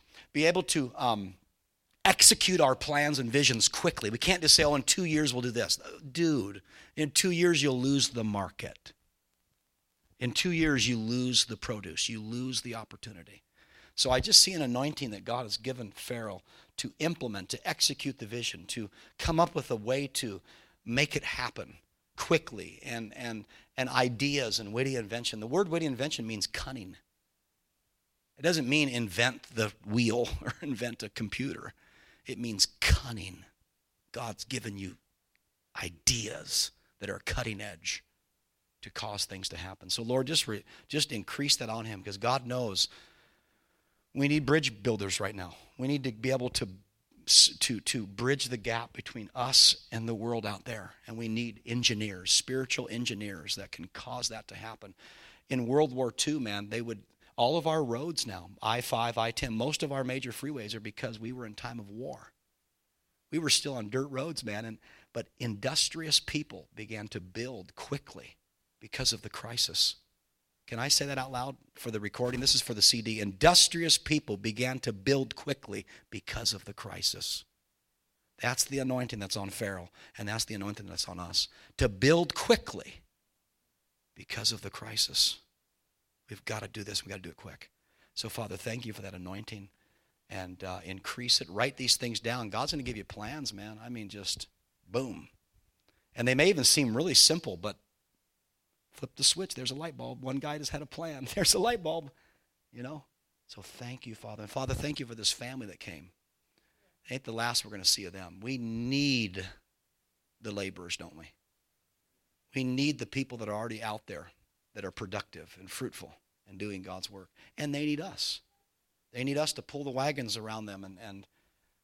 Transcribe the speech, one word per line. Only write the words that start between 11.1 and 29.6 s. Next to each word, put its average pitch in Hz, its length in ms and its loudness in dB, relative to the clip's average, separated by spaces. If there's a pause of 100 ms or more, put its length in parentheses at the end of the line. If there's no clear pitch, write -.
the 107 120 -8
produce. 95 520 -4
You 113 120 -8
lose 120 400 -4
the 117 140 -8
opportunity. 104 680 -14 (520)
So 131 160 2
I 127 80 6
just - 220 10
see 190 120 6
an 165 80 0
anointing 131 500 0
that 95 140 -10
God 120 180 -2
has 104 140 -4
given 120 340 -6
Farrell 110 520 -8 (340)
to - 220 -6
implement, 120 500 -2
to - 180 -6
execute 143 520 0
the 113 60 -10
vision, 104 420 -6
to 107 220 -6 (280)
come 160 220 2
up 170 160 4
with 139 160 -4
a 123 40 2
way 127 320 -2
to 110 340 -4 (440)
make 135 300 2
it 143 80 -2
happen - 540 -6 (380)
quickly, 110 680 0
and, 117 340 -8
and, 117 280 -8 (300)
and 127 140 -2
ideas 127 720 2
and 104 120 -8
witty 131 240 0
invention. 113 440 -4
The 110 80 -6
word 175 220 2
witty 165 180 0
invention 127 400 -2
means 104 200 -4
cunning. 113 480 -8 (1400)
It 135 60 -6
doesn't 156 260 4
mean 147 180 6
invent 120 560 2 (120)
the 107 180 2 (100)